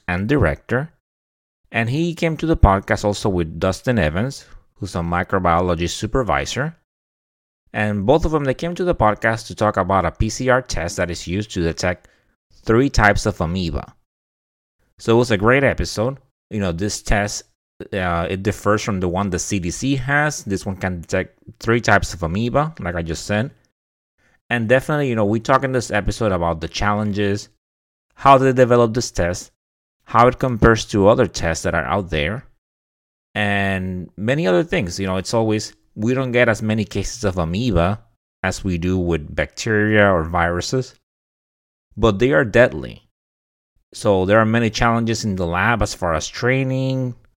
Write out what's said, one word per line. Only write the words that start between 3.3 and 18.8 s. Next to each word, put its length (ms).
Dustin 400
Evans, 460
who's 200
a 40
microbiology 920
supervisor. 880
And 320
both 180
of 80
them, 140
they 80
came 220
to 100
the 100
podcast 520
to 80
talk 200
about 300
a 60
P 180
C 180
R 140
test 340
that 160
is 160
used 240
to 100
detect 460
three 260
types 380
of 140
amoeba. 520
So 160
it 60
was 100
a 80
great 260
episode. 540
You 120
know, 100
this 320
test, 400
uh, 340
it 140
differs 400